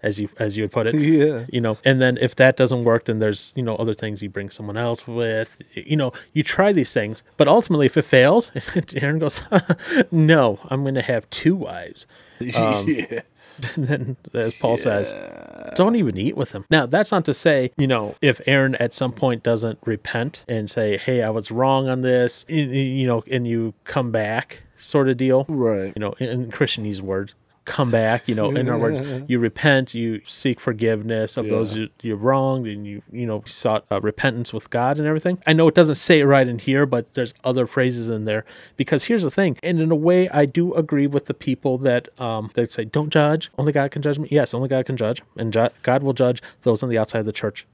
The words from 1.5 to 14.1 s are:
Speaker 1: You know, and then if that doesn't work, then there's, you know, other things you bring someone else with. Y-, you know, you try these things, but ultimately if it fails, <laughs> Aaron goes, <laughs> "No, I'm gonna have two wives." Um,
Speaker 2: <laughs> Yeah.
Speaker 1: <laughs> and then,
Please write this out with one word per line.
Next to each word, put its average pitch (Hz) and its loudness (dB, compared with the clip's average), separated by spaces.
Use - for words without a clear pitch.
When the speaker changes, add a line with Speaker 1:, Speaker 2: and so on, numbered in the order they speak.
Speaker 1:
You 123 -2
know, 110 0
and 135 4
then 127 2
if 123 -2
that 131 6
doesn't 123 2
work, 117 2
then 110 -2
there's, 107 -2
you 131 -4
know, 113 -2
other 113 -2
things 104 -8
you 101 -8
bring 98 -10
someone 104 -10
else 117 -4
with. 113 -4
Y-, - -10
you 151 0
know, 135 0
you 151 0
try 196 2
these 147 0
things, 110 -2
but 147 6
ultimately 156 4
if - 2
it 151 2
fails, 147 4
<laughs> - -4
Aaron 147 -2
goes, - -2
<laughs> - 0
"No, 156 4
I'm 135 -2
gonna 135 -2
have 117 -2
two - 2
wives." 87 -10
Um, 107 0
Speaker 2:
<laughs> 156 2
Yeah. 117 -6
Speaker 1:
<laughs> 120 -8
and 143 -2
then, 131 -4